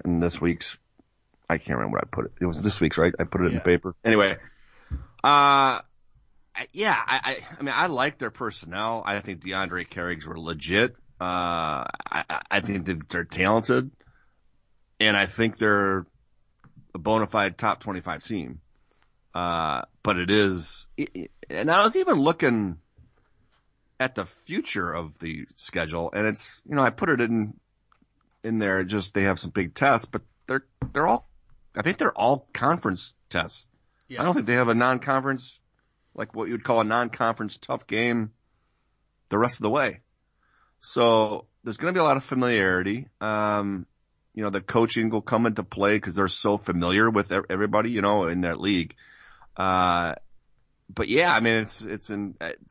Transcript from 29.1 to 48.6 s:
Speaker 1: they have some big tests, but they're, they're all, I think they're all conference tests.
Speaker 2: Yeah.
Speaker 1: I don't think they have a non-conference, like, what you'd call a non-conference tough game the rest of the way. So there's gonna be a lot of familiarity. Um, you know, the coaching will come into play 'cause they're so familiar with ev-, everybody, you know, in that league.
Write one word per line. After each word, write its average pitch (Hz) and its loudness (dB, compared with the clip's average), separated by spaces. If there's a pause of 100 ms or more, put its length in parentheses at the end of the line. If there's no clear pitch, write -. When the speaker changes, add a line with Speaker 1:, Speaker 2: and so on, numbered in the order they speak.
Speaker 1:
they 98 2
have 95 2
some 80 -8
big 90 -2
tests, 139 4
but - -8 (240)
they're, 135 -2 (260)
they're 143 0
all, 214 0 (480)
I 101 -2
think 175 0
they're - 0
all 131 2
conference 123 -2 (160)
tests. - -4 (400)
Speaker 2:
Yeah. 127 -6
Speaker 1:
I - 0
don't 175 2
think 139 -2
they 120 2
have 123 4
a 117 4
non-conference, 131 0 (560)
like, - -10
what 110 -6
you'd 113 -6
call 117 2
a 107 2
non-conference 113 -2
tough - -8
game 113 0 (1000)
the 101 0
rest 120 2
of - -6
the 107 0
way. 127 -2 (800)
So 110 2 (180)
there's 113 -8
gonna 170 -2
be 185 0
a 170 4
lot 139 4
of 135 -6
familiarity. 107 0 (120)
Um, 104 -2 (480)
you 110 -8
know, 104 -2
the 98 -4
coaching 113 2
will 110 0
come 117 0
into 110 0
play 101 2
'cause 90 -8
they're 98 2
so 104 0
familiar 92 2
with 101 0
ev-, 95 0
everybody, 104 0
you 110 -2
know, 101 2
in 87 -2
that 85 -2
league. 90 0 (600)